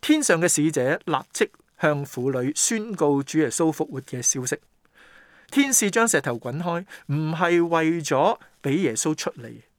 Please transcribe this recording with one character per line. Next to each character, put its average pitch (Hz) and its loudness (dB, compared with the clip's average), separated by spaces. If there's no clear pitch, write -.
天 302 2
上 170 4
嘅 175 2
使 160 2
者 143 0
立 160 0
即 - 0
向 147 0
婦 127 -2
女 131 -2
宣 226 -2
告 147 2
主 139 -2
耶 147 2
穌 160 0
復 147 -4
活 131 -10
嘅 127 -10
消 127 -2
息。 135 -2
天 277 2
使 214 4
將 226 2
石 180 2
頭 127 -4
滾 131 -6
開， 170 -4
唔 156 -2
係 170 2
為 165 0
咗 151 2
畀 143 -2
耶 156 0
穌 156 -2
出 - -6
嚟 117 -16